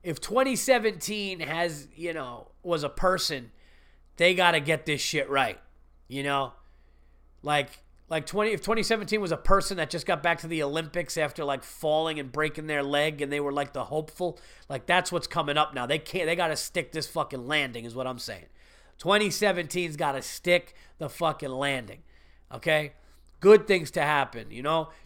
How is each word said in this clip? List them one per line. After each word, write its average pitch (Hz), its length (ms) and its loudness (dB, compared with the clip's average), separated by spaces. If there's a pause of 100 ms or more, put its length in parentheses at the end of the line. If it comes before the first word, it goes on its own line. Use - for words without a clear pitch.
If 170 180 -6
twenty 262 340 2
seventeen 202 840 0
has, 160 540 -2
you 165 180 -6
know, 123 380 -10 (120)
was 170 200 -2
a 139 60 0
person, 160 600 0 (640)
they 175 160 6
gotta 175 260 6
get 151 260 0
this 147 160 0
shit 143 280 -2
right, 131 300 0 (480)
you 139 160 -6
know? 139 300 0 (880)
Like, 143 280 0 (400)
like, 156 160 -2
twenty, 208 260 0
if 190 100 -2
twenty 226 220 0
seventeen 214 380 0
was 175 100 -2
a 156 60 -2
person 190 400 4
that 156 120 -2
just 170 160 -6
got 160 180 0
back 170 160 2
to 165 80 -12
the 165 160 -2
Olympics 156 540 -4
after, 156 260 -2
like, 139 200 -2
falling 156 560 0
and 135 120 -8
breaking 156 360 -2
their 147 160 0
leg 147 380 0
and 143 100 -4
they 147 80 -2
were, 143 120 -2
like, 143 220 -2
the 127 120 -4
hopeful, 156 540 -6 (300)
like, 135 160 -8
that's 175 260 2
what's 170 160 -2
coming 147 300 -2
up 151 160 2
now. 123 120 -4
They 147 140 0
can't, 175 260 -6
they 165 100 0
gotta 165 200 0
stick - 360 -6
this 156 160 -6
fucking 131 400 -6
landing 131 380 -2
is 117 100 -12
what 127 120 -4
I'm 127 120 -8
saying. 98 280 -12 (500)
Twenty 202 320 2
seventeen's 175 640 -2
gotta 143 260 -2
stick - 520 0 (240)
the 147 120 -6
fucking 151 420 -2
landing, 131 480 -4 (520)
okay? 151 420 0 (460)
Good 208 280 10
things 180 240 2
to 165 100 0
happen, 143 480 0
you 123 140 -10
know? 156 260 0 (160)